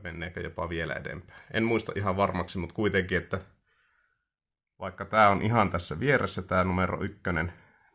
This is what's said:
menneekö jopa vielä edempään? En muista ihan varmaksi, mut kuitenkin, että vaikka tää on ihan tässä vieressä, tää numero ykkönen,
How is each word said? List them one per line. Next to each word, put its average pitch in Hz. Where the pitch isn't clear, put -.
menneekö 82
jopa 85
vielä 80
edempään? -
En 113
muista 113
ihan 98
varmaksi, 92
mut 85
kuitenkin, 92
että 90
vaikka 95
tää 107
on 98
ihan 107
tässä 85
vieressä, 123
tää 92
numero 92
ykkönen, 87